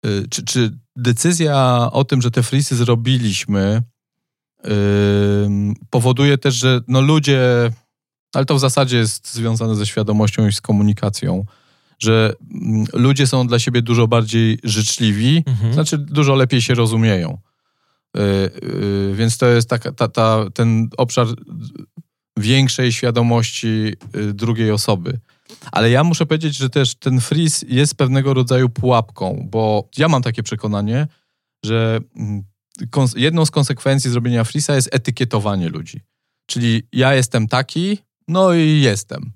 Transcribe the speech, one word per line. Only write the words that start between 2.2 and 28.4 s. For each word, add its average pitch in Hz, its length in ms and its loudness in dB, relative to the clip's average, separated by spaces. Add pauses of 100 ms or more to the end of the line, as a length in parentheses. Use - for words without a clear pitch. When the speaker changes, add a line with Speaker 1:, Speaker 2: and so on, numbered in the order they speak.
Speaker 1:
że 120 100 0
te 120 120 0
frisy 135 320 0
zrobiliśmy, 113 1040 0 (880)
ym, 101 1040 2 (160)
powoduje 131 480 2
też, - 180 0
że 123 320 2
no 127 140 2
ludzie, 131 720 2 (640)
ale 135 120 0
to 147 100 0
w 139 40 2
zasadzie 131 380 2
jest 110 360 -2
związane 113 420 -2
ze 104 100 0
świadomością 107 600 0
i 101 60 2
z - 80 -6
komunikacją, 101 840 0 (540)
że, 110 340 2 (180)
mm, 110 420 -2
ludzie 135 340 2
są 123 200 0
dla 117 120 2
siebie 120 220 0
dużo 117 260 2
bardziej 113 560 2
życzliwi, 110 840 0
Speaker 2:
Mhm. 113 260 -2
Speaker 1:
znaczy 156 240 0
dużo 147 380 0
lepiej 127 260 2
się 127 140 0
rozumieją. 110 640 0 (800)
Y, 101 40 0
y, 98 920 -2
więc 113 220 0
to - 80 2
jest 120 240 4
taka, 123 220 -4
ta, 123 160 -2
ta, 110 460 2
ten 113 440 0
obszar 120 300 0 (1120)
większej 127 560 2
świadomości, 113 1000 0 (220)
y, 104 180 -4
drugiej 110 380 -2
osoby. 101 480 -2 (520)
Ale 113 180 2
ja 127 140 4
muszę 165 220 0
powiedzieć, 156 320 -2
że 135 120 -2
też 131 260 0
ten 131 260 0
freeze 151 480 -2
jest 131 260 0
pewnego 135 380 0
rodzaju 127 360 2